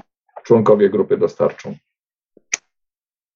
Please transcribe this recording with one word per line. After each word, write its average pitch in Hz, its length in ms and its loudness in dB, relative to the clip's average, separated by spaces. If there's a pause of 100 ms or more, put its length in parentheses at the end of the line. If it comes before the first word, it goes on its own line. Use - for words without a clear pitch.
(440)
członkowie 104 460 4
grupy - 280 -2
dostarczą? - 580 -4 (1600)